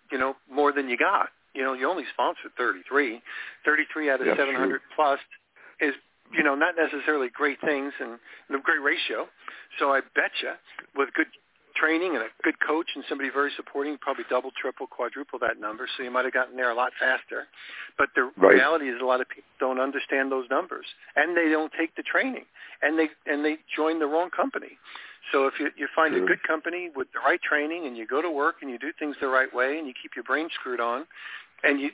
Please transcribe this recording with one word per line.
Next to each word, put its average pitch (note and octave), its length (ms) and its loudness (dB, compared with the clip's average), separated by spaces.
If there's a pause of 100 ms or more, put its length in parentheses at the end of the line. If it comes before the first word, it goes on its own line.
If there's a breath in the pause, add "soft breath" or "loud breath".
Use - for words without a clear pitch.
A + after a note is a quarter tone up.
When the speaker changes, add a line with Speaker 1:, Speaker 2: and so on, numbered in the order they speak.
(120)
Speaker 1:
you C3+ 60 -2
know, C3+ 180 0 (120)
more C#3+ 240 4
than C#3 160 0
you B2 80 0
got. F3+ 340 2 (220)
You C3+ 120 -4
know, C3+ 80 0
you C3 180 -2
only E3 220 -2
sponsored C3+ 440 -2
thirty-three. A#2+ 640 0 (440 loud breath)
Thirty-three D3+ 460 2
out C3 100 4
of B2+ 60 0
Speaker 2:
That's - 120 4
Speaker 1:
seven C3+ 160 2
hundred C3 240 0
Speaker 2:
true. - 160 -14
Speaker 1:
plus C#3 240 4 (640 loud breath)
is, C#3+ 140 2 (380)
you D#3 120 2
know, C#3+ 100 4
not E3 220 2
necessarily D3 540 0
great C#3+ 320 0
things C#3+ 360 0
and A#2+ 220 -10 (340 loud breath)
a C#3 80 2
great D#3 180 4
ratio. C#3 460 0 (540 loud breath)
So C#3+ 120 4
I C3+ 80 4 (140)
bet D#3+ 160 2 (120)
you B2 100 -4 (420 loud breath)
with C#3 200 0
good D#3+ 120 2 (480)
training D#3+ 400 2
and A2+ 100 -2
a A2+ 40 -8 (140)
good D#3+ 120 2 (120)
coach D#3+ 280 0
and C3+ 120 -12
somebody C#3 220 -4
very C#3 260 0
supporting, C#3+ 440 -6
probably B2+ 320 -4
double, B2+ 280 0
triple, C3 280 -6
quadruple C3 520 -8
that A2+ 220 0
number. A2 260 -6 (100)
So C3+ 60 -6
you B2 80 -6
might B2+ 140 2
have C3 80 -2
gotten B2+ 240 0
there B2+ 140 2
a A#2 40 0
lot B2 240 0
faster. C3 500 -2 (500 loud breath)
But C#3+ 160 4
the B2+ 240 2
Speaker 2:
Right. F#2+ 160 10
Speaker 1:
reality C#3+ 340 4
is A#2+ 140 -4
a - 20 -2
lot B2+ 160 4
of - 80 -4
people - 220 -18 (100)
don't C3 180 0
understand C3+ 540 0
those B2+ 160 -2
numbers, D#3+ 380 -4 (300 loud breath)
and E3 200 2
they E3 140 4
don't D#3 280 2
take E3 160 -2
the D#3 80 -8
training, A#3+ 440 -2 (340 loud breath)
and D3+ 180 2
they, D#3 120 4 (160)
and D3 180 0
they D#3 140 0 (160)
join D#3+ 240 0
the D3+ 80 0
wrong E3 240 0
company. - 480 -4 (540 loud breath)
So C3+ 160 4
if - 120 -4
you, D#3 160 0
you D#3 180 -4
find D#3+ 200 4
Speaker 2:
True. F#3 100 2
Speaker 1:
a - 20 2
good - 180 2
company E3+ 520 -4
with C3 160 -6
the B2 60 -6
right C#3+ 240 2
training D3+ 440 -2
and B2 80 -8
you A2+ 120 -10
go C3+ 160 0
to F3 80 -2
work D3+ 320 0
and C#3 80 -8
you A#2+ 80 -8
do C#3 200 -6
things D3 220 -6
the C#3 80 -2
right C3 260 2
way C3 220 0
and D#3+ 100 -8
you B2+ 140 -10
keep - 160 -14
your A#2 80 -8
brain D3 300 -2
screwed B2 260 -6
on A#2 240 -2 (580 loud breath)
and C#3+ 160 4
you, C#3 160 -2